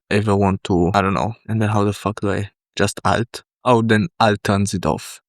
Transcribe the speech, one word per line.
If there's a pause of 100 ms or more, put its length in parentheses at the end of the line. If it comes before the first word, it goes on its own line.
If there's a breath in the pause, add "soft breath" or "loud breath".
(100)
ever
want
to,
I
don't
know. (140)
And
then
how
the
fuck
do
I, (260)
just
Alt? (220)
Oh,
then (140)
Alt
turns
it
off.